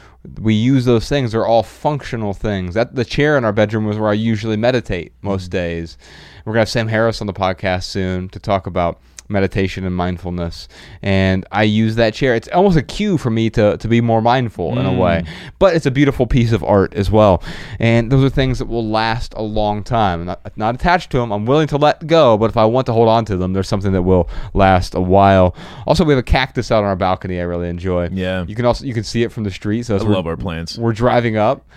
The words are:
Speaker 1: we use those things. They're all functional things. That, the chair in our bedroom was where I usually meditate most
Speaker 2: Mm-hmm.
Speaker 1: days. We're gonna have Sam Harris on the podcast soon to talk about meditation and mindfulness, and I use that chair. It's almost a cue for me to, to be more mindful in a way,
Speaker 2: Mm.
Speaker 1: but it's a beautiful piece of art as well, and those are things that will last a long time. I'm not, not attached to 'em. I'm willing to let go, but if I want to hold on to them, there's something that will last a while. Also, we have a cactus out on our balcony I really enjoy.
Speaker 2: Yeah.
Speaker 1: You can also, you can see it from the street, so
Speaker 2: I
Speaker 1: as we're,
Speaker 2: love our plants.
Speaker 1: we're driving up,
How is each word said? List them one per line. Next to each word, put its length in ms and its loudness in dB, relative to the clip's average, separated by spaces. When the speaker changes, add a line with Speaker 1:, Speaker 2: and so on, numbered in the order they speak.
Speaker 1:
we 140 2
use 300 2
those 240 2
things. 220 -2
They're 160 -2
all 160 4
functional 720 -6
things. 400 -4
That, 220 -2
the 80 -2
chair 340 0
in 60 0
our 80 0
bedroom 320 0
was 140 -4
where 120 0
I 40 2
usually 420 -2
meditate 560 -2
most 220 -4
Speaker 2:
Mm-hmm. 80 -12
Speaker 1:
days. 440 -6
We're 100 -4
gonna 80 4
have 60 0
Sam 200 -2
Harris 320 0
on 80 -6
the 40 -4
podcast 520 -2
soon 460 -4
to 100 -16
talk 260 -2
about 340 -2
meditation 580 -2
and 100 -4
mindfulness, 720 -6
and 520 0
I 100 0
use 320 2
that 180 2
chair. 220 0
It's 140 -4
almost 280 4
a 60 4
cue 340 -2
for 140 -4
me 200 0
to, 280 2
to 100 -6
be 140 4
more 180 2
mindful 580 0
in 60 -2
a 80 0
way, 320 2
Speaker 2:
Mm. 40 -10
Speaker 1:
but 160 4
it's 120 -2
a 40 2
beautiful 360 2
piece 260 2
of 120 0
art 300 2
as 160 -2
well, 320 4
and 340 2
those 120 4
are 40 2
things 300 0
that 80 -6
will 200 -4
last 480 -2
a 80 -8
long 420 -2
time. 360 0
I'm 60 -8
not, 320 -10
not 160 -2
attached 380 -2
to 100 0
'em. 100 -4
I'm 140 -4
willing 220 2
to 100 -2
let 280 0
go, 300 6
but 140 0
if 80 -8
I 80 4
want 200 0
to 60 -2
hold 160 4
on 180 4
to 120 -2
them, 160 -2
there's 140 -2
something 240 -2
that 100 2
will 260 4
last 420 4
a 60 -2
while. 540 6
Also, 180 2
we 80 4
have 60 4
a 60 0
cactus 460 -2
out 100 4
on 40 0
our 120 0
balcony 420 -2
I 60 -4
really 260 -4
enjoy. 420 -2
Speaker 2:
Yeah. 340 -4
Speaker 1:
You 100 -12
can 100 -2
also, 180 0
you 80 -6
can 120 -4
see 180 -2
it 100 -2
from 120 -6
the 60 -2
street, 360 -4
so 80 -2
Speaker 2:
I 40 0
Speaker 1:
as 60 -2
we're, 80 2
Speaker 2:
love 140 0
our 100 -4
plants. 400 -8
Speaker 1:
we're 160 0
driving 460 2
up, 260 0